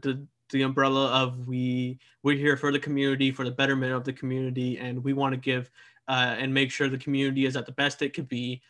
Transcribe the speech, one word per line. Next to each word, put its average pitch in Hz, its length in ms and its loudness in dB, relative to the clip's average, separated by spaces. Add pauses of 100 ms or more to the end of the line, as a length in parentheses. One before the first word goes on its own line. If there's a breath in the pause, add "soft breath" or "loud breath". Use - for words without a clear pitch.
to 139 240 -2 (240)
the 135 120 2
umbrella 135 480 4
of 127 360 0
we, 127 540 -2 (220 soft breath)
we're 143 140 4
here 143 200 4
for 143 160 0
the 143 60 2
community, 139 520 0
for 131 140 -6
the 123 80 -2
betterment 135 400 0
of 127 120 -2
the 135 80 -4
community, 127 640 -4
and 123 240 -6
we 139 100 0
wanna 135 240 0
give, 127 340 -2 (380 soft breath)
uh, 127 280 2
and 131 160 -2
make 135 200 2
sure 143 160 0
the 131 100 -2
community 139 480 0
is 135 100 -2
at 117 100 -4
the 139 60 -14
best 139 300 0
it 139 120 -2
could 139 140 -6
be 123 420 -6